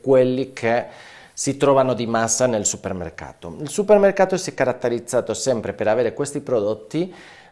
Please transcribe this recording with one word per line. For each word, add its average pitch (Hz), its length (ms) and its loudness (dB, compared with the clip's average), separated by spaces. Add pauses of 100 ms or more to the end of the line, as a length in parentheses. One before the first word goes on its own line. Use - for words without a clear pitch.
quelli 131 520 2
che 117 340 -2 (460)
si 139 240 -4
trovano 135 380 4
di 113 120 -4
massa 113 400 0
nel 110 180 0
supermercato. 87 960 -8
Il 147 80 -10
supermercato 196 680 4
si - 140 -6
è - 40 -12
caratterizzato 120 800 -2
sempre 101 380 -2
per 104 160 -2
avere 113 260 0
questi 143 260 -6
prodotti, 127 720 -4 (400)